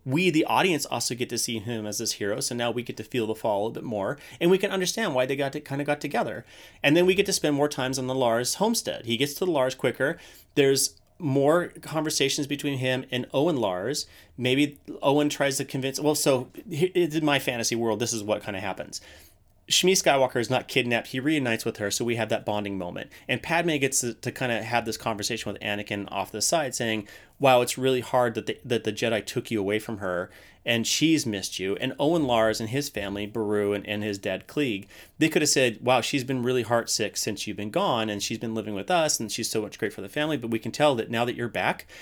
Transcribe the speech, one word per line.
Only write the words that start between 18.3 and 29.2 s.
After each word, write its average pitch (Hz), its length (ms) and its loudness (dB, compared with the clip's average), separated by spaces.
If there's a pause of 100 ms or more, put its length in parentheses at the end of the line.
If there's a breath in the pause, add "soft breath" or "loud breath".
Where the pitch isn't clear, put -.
kinda 98 180 -6
happens. - 400 -8 (640 loud breath)
Shmi - 260 4
Skywalker 139 460 4
is 110 120 0
not 127 180 0
kidnapped. 120 380 2
He 127 120 -6
reunites 131 460 0
with 113 120 -4
her, 104 140 -2
so 120 140 -2
we 117 120 0
have 110 120 -2
that 110 160 -2
bonding 101 320 -2
moment. 90 320 -8 (180 loud breath)
And 127 160 -2
Padme 170 340 0
gets 135 240 0
to, 120 120 -4
to - 180 -6
kinda 117 320 -2
have 117 220 0
this 110 100 -4
conversation 107 560 -4
with 101 100 -10
Anakin 104 480 -4
off 98 220 -4
the 104 100 -6
side, 147 340 0
saying, 110 320 -2 (320 loud breath)
"Wow, 127 220 8
it's - 180 -2
really 131 220 2
hard 120 340 2
that 110 100 -4
the, - 180 -4
that 120 220 0
the 107 80 -2
Jedi 107 320 0